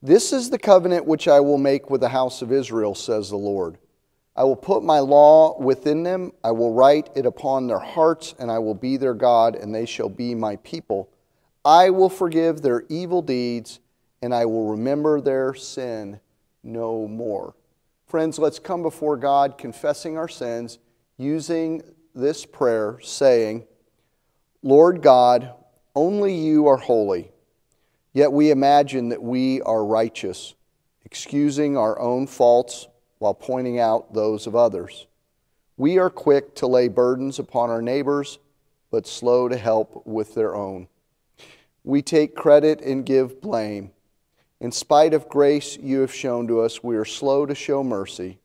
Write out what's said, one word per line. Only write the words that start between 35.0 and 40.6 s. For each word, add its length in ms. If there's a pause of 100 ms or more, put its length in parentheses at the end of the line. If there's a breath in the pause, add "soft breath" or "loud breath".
We 180
are 140
quick 460
to 100
lay 220
burdens 500
upon 320
our 100
neighbors, 580 (520)
but 160
slow 420
to 80
help 500
with 280
their 200
own. 340 (960 soft breath)